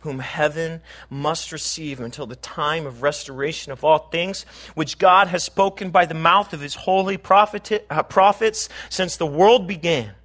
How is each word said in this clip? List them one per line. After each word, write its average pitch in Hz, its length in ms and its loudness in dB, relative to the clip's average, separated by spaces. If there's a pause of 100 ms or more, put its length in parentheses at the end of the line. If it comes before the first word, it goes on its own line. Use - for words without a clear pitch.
whom 139 180 -8
heaven 160 640 -4 (260)
must 147 440 -6
receive 151 480 -8
until 120 260 -10
the 117 80 -12
time 156 520 -4
of 120 160 -14
restoration 147 680 -4
of 131 140 -12
all 151 260 4
things, 180 340 -4 (300)
which 156 240 -4
God 190 300 8
has 170 160 -4
spoken 196 460 -2
by 175 140 6
the 160 80 -8
mouth 170 400 2
of 151 80 -10
his 143 140 -10
holy 190 420 -2
prophet, 208 720 0
uh, 156 140 -2
prophets 208 680 2 (220)
since 185 260 -4
the 170 100 -2
world 185 420 4
began. 151 560 -4